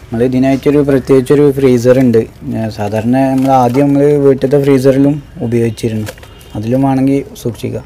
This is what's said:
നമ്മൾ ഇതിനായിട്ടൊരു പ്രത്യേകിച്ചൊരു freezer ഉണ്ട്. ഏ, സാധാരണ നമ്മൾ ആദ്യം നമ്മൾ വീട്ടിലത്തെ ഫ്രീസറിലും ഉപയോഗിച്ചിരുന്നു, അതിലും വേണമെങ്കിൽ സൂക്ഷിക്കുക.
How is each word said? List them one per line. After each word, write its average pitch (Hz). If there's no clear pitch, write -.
നമ്മൾ 113
ഇതിനായിട്ടൊരു 135
പ്രത്യേകിച്ചൊരു 139
freezer 127
ഉണ്ട്. 117
ഏ, 113
സാധാരണ 110
നമ്മൾ 131
ആദ്യം 123
നമ്മൾ 139
വീട്ടിലത്തെ 135
ഫ്രീസറിലും 139
ഉപയോഗിച്ചിരുന്നു, 113
അതിലും 117
വേണമെങ്കിൽ 135
സൂക്ഷിക്കുക. 113